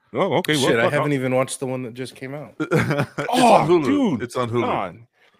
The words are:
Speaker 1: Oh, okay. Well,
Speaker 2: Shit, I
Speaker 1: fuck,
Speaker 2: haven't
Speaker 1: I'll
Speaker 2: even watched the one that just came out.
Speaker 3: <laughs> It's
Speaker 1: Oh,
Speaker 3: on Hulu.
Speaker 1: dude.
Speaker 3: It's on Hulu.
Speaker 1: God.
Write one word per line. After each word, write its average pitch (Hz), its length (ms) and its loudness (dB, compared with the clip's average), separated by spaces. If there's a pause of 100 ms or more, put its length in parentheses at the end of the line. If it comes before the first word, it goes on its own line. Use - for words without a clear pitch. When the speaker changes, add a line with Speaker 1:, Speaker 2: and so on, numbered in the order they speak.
(120)
Speaker 1:
Oh, 160 260 0
okay. 156 180 0
Well, 135 100 2
Speaker 2:
Shit, 131 120 0
I 117 60 0
Speaker 1:
fuck, - 100 0
Speaker 2:
haven't 147 180 -2
Speaker 1:
I'll 143 60 -2
Speaker 2:
even 131 160 -2
watched - 260 -2
the 139 60 -8
one 127 180 -8
that 117 100 -14
just 127 220 -14
came 135 180 -14
out. 143 220 -16
Speaker 3:
<laughs> - 40 -8
It's 143 720 -2
Speaker 1:
Oh, 247 240 6
Speaker 3:
on 143 140 4
Hulu. 170 160 4
Speaker 1:
dude. 247 380 0
Speaker 3:
It's 123 140 -8
on 123 140 -2
Hulu. 120 120 0
Speaker 1:
God. 113 360 -4 (420)